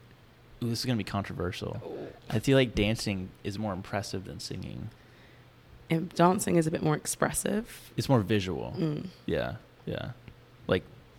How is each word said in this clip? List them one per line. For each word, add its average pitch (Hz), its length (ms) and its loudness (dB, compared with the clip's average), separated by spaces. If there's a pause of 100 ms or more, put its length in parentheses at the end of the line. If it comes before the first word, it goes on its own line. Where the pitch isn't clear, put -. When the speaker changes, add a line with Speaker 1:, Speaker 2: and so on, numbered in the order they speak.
(640)
Speaker 1:
ooh, 117 60 0
this 117 100 -2
is - 60 -4
gonna 123 120 0
be 101 60 0
controversial. 92 840 -4
Speaker 2:
Oh. - 220 -10 (220)
Speaker 1:
I 120 100 0
feel 135 180 6
like 127 180 4
dancing 101 540 0 (140)
is 101 160 -6
more 107 140 -2
impressive 98 520 -6
than - 140 -12
singing. 87 500 -8 (1000)
Speaker 2:
And 165 240 2
dancing 180 420 4
is 160 120 6
a 160 40 0
bit 165 100 -2
more 156 140 4
expressive. - 1000 -2
Speaker 1:
It's 120 100 -2
more 127 140 6
visual. 90 560 0
Speaker 2:
Mm. 156 300 -2 (180)
Speaker 1:
Yeah, 62 300 -2 (300)
yeah. - 260 -6 (560)
Like, 92 160 4 (360)